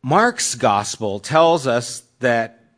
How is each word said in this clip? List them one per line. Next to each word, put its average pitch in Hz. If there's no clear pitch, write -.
Mark's 202
gospel 104
tells 160
us 120
that 117